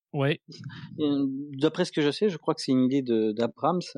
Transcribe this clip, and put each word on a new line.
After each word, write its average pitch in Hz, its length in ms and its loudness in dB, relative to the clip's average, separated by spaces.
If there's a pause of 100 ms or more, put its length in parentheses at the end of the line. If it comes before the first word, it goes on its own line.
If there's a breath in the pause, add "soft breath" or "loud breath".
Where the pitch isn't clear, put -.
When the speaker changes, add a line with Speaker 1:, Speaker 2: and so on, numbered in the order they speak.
(140)
Speaker 1:
ouais. 143 280 0 (580 loud breath)
Speaker 2:
Euh, 143 260 0 (340)
d'après 156 260 2
ce - 60 -6
que 160 100 0
je 147 100 4
sais, 208 180 2
je 160 80 -4
crois - 180 -2
que - 60 -12
c'est 139 100 -2
une 127 140 6
idée 135 180 2
de, 110 300 2
d'Abrams 143 480 0 (160)